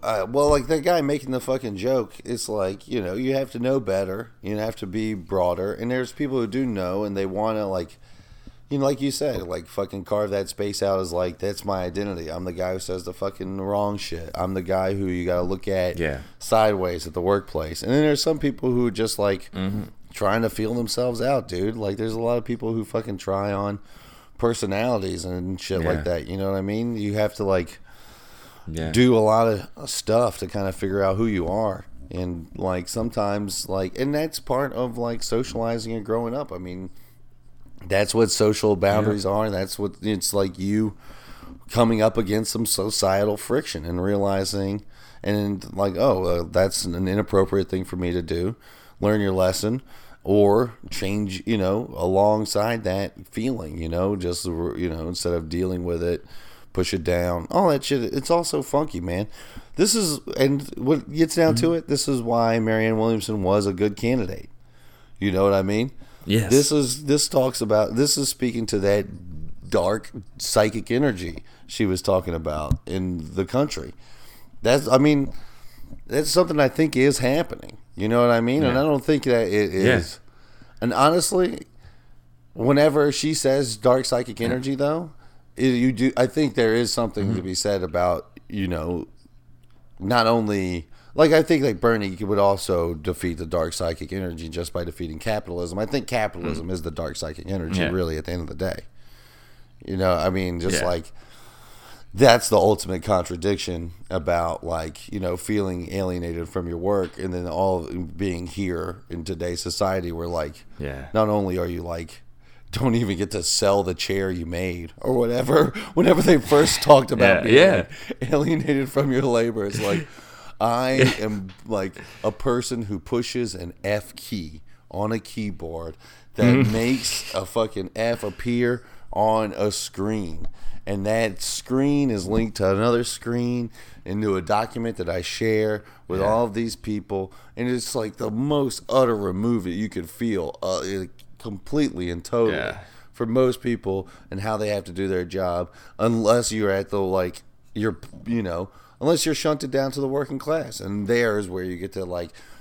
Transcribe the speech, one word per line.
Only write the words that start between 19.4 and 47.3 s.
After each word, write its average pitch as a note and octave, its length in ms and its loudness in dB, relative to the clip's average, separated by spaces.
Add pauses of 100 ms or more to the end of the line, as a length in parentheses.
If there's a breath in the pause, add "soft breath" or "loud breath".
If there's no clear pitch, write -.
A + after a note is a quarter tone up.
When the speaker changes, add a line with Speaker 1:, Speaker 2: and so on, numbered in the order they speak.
Speaker 2:
Mm-hmm. G2 300 -2 (300)
Speaker 1:
Trying G#2 300 2
to A2+ 60 2
feel G#2+ 240 -4
themselves A#2+ 480 -2
out, C3 260 0
dude. G2 280 -2
Like, G#2 220 -4
there's A2 160 -4
a A2+ 60 -6
lot A#2 180 0
of A2 80 -4
people A2+ 280 -4
who A2 120 -2
fucking A2 320 -6
try G2 340 -2
on G2+ 280 -2 (580 loud breath)
personalities G2+ 880 0
and F2+ 340 -4
shit F#2+ 240 -2
like D#2 160 2
Speaker 2:
Yeah. D2+ 40 -8
Speaker 1:
that, E2+ 240 -2
you F#2+ 100 -6
know F#2+ 140 -2
what G2 60 -2
I F#2+ 40 -2
mean? A2+ 360 -2
You G#2 180 -4
have G#2+ 200 0
to, G#2+ 80 -4
like, F#2+ 360 0 (880 loud breath)
Speaker 2:
Yeah. D#2+ 240 -6
Speaker 1:
do B2 260 6
a - 20 6
lot A2 280 4
of G#2+ 420 -4
stuff A2+ 500 0
to G2 80 -6
kinda G2 240 -4
figure G2 300 -2
out F#2+ 160 2
who A2+ 80 0
you F#2 220 0
are. G2+ 380 -2 (260)
And, F2 440 -6
like, F2+ 340 -4
sometimes, G#2 800 -4
like, F#2+ 280 -4
and C#3 160 -2
that's D#3 260 -4
part C3+ 340 -2
of, A#2+ 240 -4
like, A#2+ 260 -4
socializing A#2 720 -2
and G#2+ 120 -6
growing A#2 300 -2
up. C#3+ 160 -6
I F2+ 60 -8
mean, F2+ 320 -10 (960 soft breath)
that's G2+ 260 2
what A2 180 6
social G#2+ 440 4
boundaries G2+ 500 2
Speaker 2:
Yeah. F#2+ 60 2
Speaker 1:
are. G#2+ 180 2
That's F#2+ 300 -4
what, G2+ 220 -2
it's G#2 320 -2
like G2 260 0
you G#2 340 0 (800 loud breath)
coming A2+ 300 4
up A2 160 4
against G#2+ 340 0
some A2+ 140 -2
societal G2+ 720 2
friction A#2 480 -4
and F2 180 -2
realizing, G2 800 0 (400 loud breath)
and, G2+ 420 -2 (100)
like, G2 220 0
"Oh, G2+ 280 2
uh, F2 260 0
that's F#2 340 2
an F2+ 220 -2
inappropriate G2 640 2